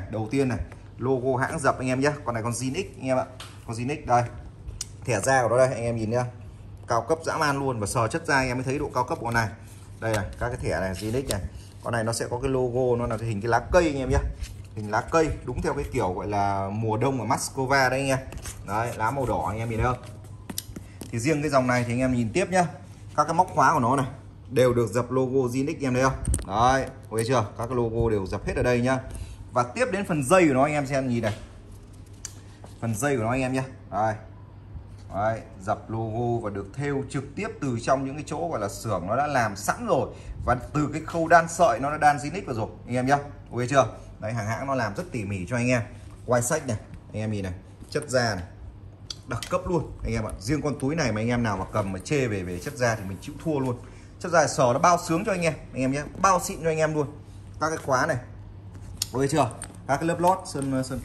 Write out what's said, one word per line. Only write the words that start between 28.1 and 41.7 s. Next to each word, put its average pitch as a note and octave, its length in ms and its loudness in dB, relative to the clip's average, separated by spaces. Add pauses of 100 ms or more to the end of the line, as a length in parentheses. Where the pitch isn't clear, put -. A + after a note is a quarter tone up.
dập F#2+ 200 -6
hết E3+ 100 -2
ở C#3 80 2
đây B2 180 4
nhá. C3 180 2 (520)
Và B2+ 120 2
tiếp B3 280 0
đến G3 140 -2
phần D#3 180 0
dây E3+ 240 8
của C#3 60 6
nó C3 100 6
anh D3+ 100 2
em C#3+ 140 -2
xem C3 200 0
nhìn A#2+ 160 2
này. G#2 120 0 (1500)
Phần A2+ 140 -2
dây C#3+ 220 0
của A2+ 60 0
nó A2 60 0
anh C3 120 0
em C3 120 0
nhá. C3 100 0 (280)
Đây. G#2+ 220 0 (1000)
Đấy, G#2+ 280 0 (200)
dập G#2 280 -4
logo A#2 540 0
và G#2 60 -2
được G2 260 -6
thêu C#3 340 -2
trực C#3 140 -4 (120)
tiếp G#3 120 -4 (140)
từ B2+ 180 0
trong C3+ 260 2
những C3+ 100 -6
cái D3+ 120 -8
chỗ D#3+ 220 -4
gọi C3+ 100 -2
là G2+ 100 0
xưởng F#2 380 -4
nó G#2+ 80 2
đã C#3+ 120 2
làm A#2+ 280 2
sẵn A#3 320 -4
rồi. D3+ 220 2 (360)
Và A#2 100 4
từ C#3+ 380 -2
cái D#3 120 -4
khâu E3 220 -2
đan E3 220 8
sợi C#3+ 300 4